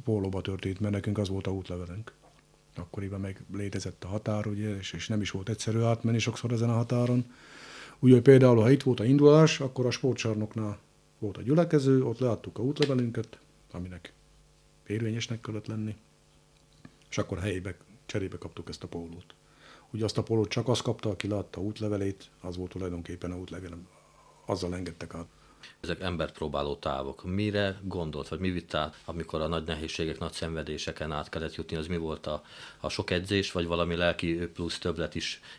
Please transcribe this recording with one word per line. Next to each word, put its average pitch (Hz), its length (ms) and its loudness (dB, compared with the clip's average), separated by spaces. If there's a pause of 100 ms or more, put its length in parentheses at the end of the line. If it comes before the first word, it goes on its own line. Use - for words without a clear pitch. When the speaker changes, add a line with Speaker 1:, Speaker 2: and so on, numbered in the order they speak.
Speaker 1:
pólóba 98 380 -2
történt, 95 380 -4
mert 104 140 -2
nekünk 101 240 -2
az 101 120 0
volt 95 180 -4
a 95 60 -2
útlevelünk. 90 580 -8 (640)
Akkoriban 98 420 -8
még 98 180 -6 (160)
létezett 98 500 -6
a 87 40 -8
határ, 104 400 -2
ugye, 104 300 -4
és, 92 160 -8
és 82 140 -8
nem 110 140 0
is 95 100 -4
volt 95 180 -4
egyszerű 110 300 -2
átmenni 113 400 2
sokszor 117 320 -2
ezen 117 180 2
a 120 40 4
határon. 120 520 2 (720)
Ugye 127 220 10
például, 127 400 12
ha 110 80 6
itt 135 140 6
volt 123 160 2
a 104 60 0
indulás, 147 540 10
akkor 127 260 0
a 120 60 2
sportcsarnoknál 107 840 -2 (420)
volt 104 180 -6
a - 40 -12
gyülekező, 135 640 4
ott 117 160 -2
leadtuk 113 380 -2
a 101 60 -4
útlevelünket, 127 760 -2 (320)
aminek 90 420 -12 (760)
érvényesnek 113 540 -4
kellett 107 260 -8
lenni, 107 280 -6 (1120)
és - 80 -6
akkor 98 220 -2
helyébe, 92 360 -4 (300)
cserébe 95 320 -6
kaptuk 87 320 -12
ezt - 140 -12
a 92 40 -10
pólót. 85 380 -12 (640)
Ugye 110 120 -4
azt 104 140 -2
a 113 60 2
pólót 110 260 0
csak 117 180 -2
azt 120 140 2
kapta, 113 280 -4
aki 101 180 -4
leadta 98 340 -6
útlevelét, 104 680 -4 (120)
az 90 160 -10
volt 90 140 -8
tulajdonképpen 87 600 -8
a 90 60 -8
útlevél, 90 400 -12 (680)
azzal 90 300 -4
engedtek 82 380 -10
át. 85 120 -12 (540)
Speaker 2:
Ezek 85 220 -8
embert 85 320 -4
próbáló 73 420 -4
távok. 67 480 -6
Mire 98 600 -2
gondolt, 80 440 -6
vagy 87 120 -6
mi 92 100 0
vitt 90 240 -4
át, 78 320 -2
amikor 82 360 -6
a 78 60 0
nagy 82 160 -2
nehézségek, 80 560 -4
nagy 85 140 -6
szenvedéseken 78 800 -6
át 76 180 -6
kellett 80 260 -8
jutni? - 220 -8
Az 80 100 -6
mi 87 100 -4
volt 80 300 -6
a, 76 140 -4 (380)
a - 100 -6
sok - 220 -4
edzés, 95 400 0
vagy 87 160 -2
valami 85 280 0
lelki 87 380 0
plusz 85 460 -6
többlet 82 360 -4
is - 260 -6 (180)